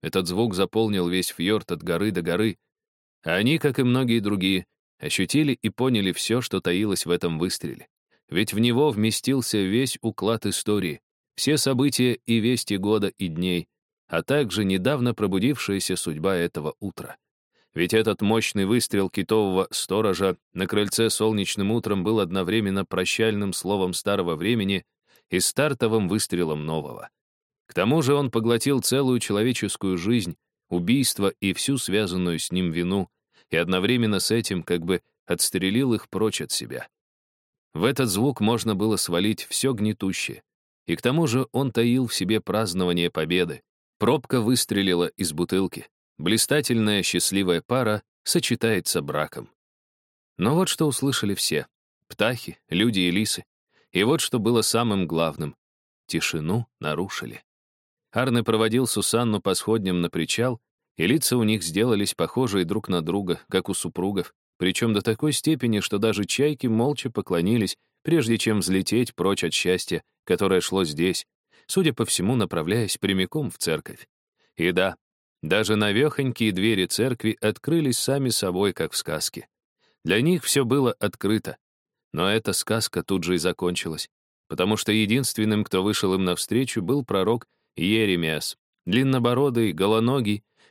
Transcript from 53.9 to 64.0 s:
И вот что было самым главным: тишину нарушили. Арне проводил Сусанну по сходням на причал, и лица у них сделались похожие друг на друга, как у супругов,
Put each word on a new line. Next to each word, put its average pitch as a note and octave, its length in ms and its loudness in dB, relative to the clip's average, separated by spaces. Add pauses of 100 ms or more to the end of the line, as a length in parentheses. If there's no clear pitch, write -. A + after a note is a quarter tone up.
И F#2 120 2
вот D3 180 2
что - 180 -2
было A2+ 220 2
самым G#2+ 460 0
главным: D#2+ 480 -2 (520)
тишину E2+ 600 -2 (120)
нарушили. D2+ 640 -6 (680)
Арне A#2+ 320 2
проводил A2+ 440 2
Сусанну G#2+ 540 0
по F#2+ 140 2
сходням F#2+ 460 0
на E2+ 80 0
причал, A2+ 520 -2 (360)
и E2 80 2
лица C3 320 2
у A#2 60 2
них G#2+ 200 2
сделались G2+ 500 0
похожие G2 500 0
друг G2 240 -2
на F2+ 140 0
друга, F2 480 -2
как F#2 200 0
у F#2+ 40 0
супругов, F#2 600 -4 (240)